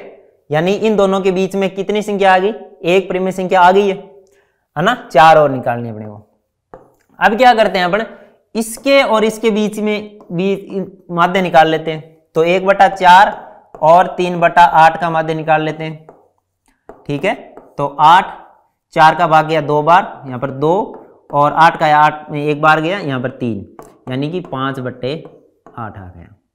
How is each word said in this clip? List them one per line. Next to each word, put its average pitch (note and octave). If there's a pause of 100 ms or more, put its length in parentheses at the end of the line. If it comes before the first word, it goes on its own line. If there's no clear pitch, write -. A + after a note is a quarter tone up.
(500)
यानी D#3+
इन G#3+
दोनों G3
के F#3+
बीच F#3
में G3
कितनी G3+
संख्या G3
आ F#3
गई? G3+ (320)
एक F#3
परिमेय F#3
संख्या F#3
आ F3+
गई G3+
है, F#3+ (800)
है D3+
ना? A3+ (180)
चार D#3+
और D3+
निकालनी A#2+
है A2+
अपने G#2+
को। - (400)
अब G3+
क्या B3
करते G3+
हैं F3+
अपन, G#3 (500)
इसके C4+
और A3
इसके A3
बीच G#3
में G#3 (120)
भी F#3 (260)
माध्य F3+
निकाल E3
लेते D#3+
हैं। D#3 (180)
तो E3
एक F#3
बटा G3
चार F#3 (520)
और F3 (100)
तीन F3+
बटा E3+
आठ D#3+
का E3+
माध्य D#3+
निकाल D#3
लेते D#3
हैं। D#3 (1000)
ठीक C#3+
है, A3 (440)
तो C#3+ (160)
आठ, E3+ (560)
चार D#3+
का F3
भाग D#3
गया D#3+
दो D3
बार, F3
यहाँ B2+
पर C3+
दो, D#3+ (340)
और D3
आठ E3
का D3+
आठ D3+
में D3
एक D3
बार D#3
गया, F3+
यहाँ C#3
पर B2+
तीन, G#2+ (440)
यानी C3+
कि F3+
पाँच C3+
बट्टे B2+ (460)
आठ G#2+
आ F#2
गया। E2+ (200)